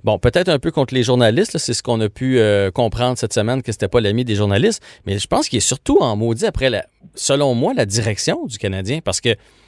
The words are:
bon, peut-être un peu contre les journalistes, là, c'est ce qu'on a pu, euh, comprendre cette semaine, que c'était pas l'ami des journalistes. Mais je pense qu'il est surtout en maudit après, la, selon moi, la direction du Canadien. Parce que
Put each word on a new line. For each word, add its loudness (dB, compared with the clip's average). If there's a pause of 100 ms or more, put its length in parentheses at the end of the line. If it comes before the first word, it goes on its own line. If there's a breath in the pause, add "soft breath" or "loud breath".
bon, 0
peut-être 0
un 2
peu -4
contre -2
les 2
journalistes, 2
là, -4
c'est -4
ce -4
qu'on -2
a 0
pu, 0
euh, 4
comprendre 0
cette -4
semaine, 0
que -6
c'était -4
pas 2
l'ami 0
des 0
journalistes. 2 (220 loud breath)
Mais -2
je -6
pense 0
qu'il -2
est 2
surtout 0
en 0
maudit 0
après, 0
la, -2 (300)
selon 0
moi, 0
la 0
direction -2
du -12
Canadien. -4
Parce -4
que 0 (380 soft breath)